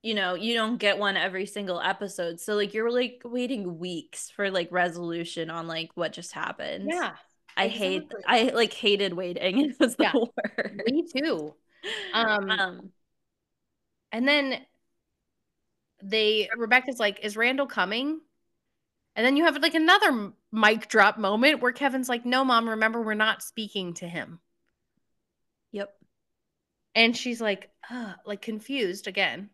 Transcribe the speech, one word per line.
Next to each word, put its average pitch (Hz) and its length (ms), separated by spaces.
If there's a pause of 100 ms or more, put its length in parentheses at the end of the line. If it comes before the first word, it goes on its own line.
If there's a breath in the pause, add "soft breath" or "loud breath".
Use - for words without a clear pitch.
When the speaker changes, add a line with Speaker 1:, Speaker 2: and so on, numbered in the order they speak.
Speaker 1:
you 220 120
know, 185 200
you 214 200
don't 226 240
get 202 200
one 196 200
every 185 280
single 185 360
episode. 175 580
So, 214 160
like, 202 180
you're, 220 180
like, 247 340
waiting 233 540
weeks 175 500
for, 202 200
like, 175 220
resolution 170 800
on, 165 180
like, 165 280
what 160 180
just - 180
happened. 190 640
Speaker 2:
Yeah, 294 220 (420)
Speaker 1:
I 196 100
hate, 190 460
Speaker 2:
exactly. 202 120
Speaker 1:
I, 233 280
like, 226 200
hated 202 400
waiting. 180 460
<laughs> 285 120
It - 80
was 240 180
the 294 80
Speaker 2:
Yeah, 196 80
Speaker 1:
worst. 214 760
Speaker 2:
me 311 280
too. 214 400 (580 loud breath)
Um, 214 460
Speaker 1:
Um, 185 340 (1200)
Speaker 2:
and 240 160
then 277 380 (1400)
they, 214 540
Rebecca's 240 440
like, 208 240
"Is 208 140
Randall 262 300
coming?" 240 540 (960)
And 220 100
then 269 120
you 330 80
have, 285 160
like, 320 140
another 359 340
m-, 214 260 (160)
mic 220 380
drop 214 280
moment 233 440
where 247 120
Kevin's 262 360
like, 240 160
"No, 254 200
Mom, 233 240
remember, 220 320
we're 214 140
not 214 280
speaking 196 520
to 175 120
him." 170 320 (1300)
Speaker 1:
Yep. 202 240 (1000)
Speaker 2:
And 226 200
she's 233 260
like, 202 300 (180)
"Uh," 233 260 (100)
like, 202 160
confused 214 680
again. 190 460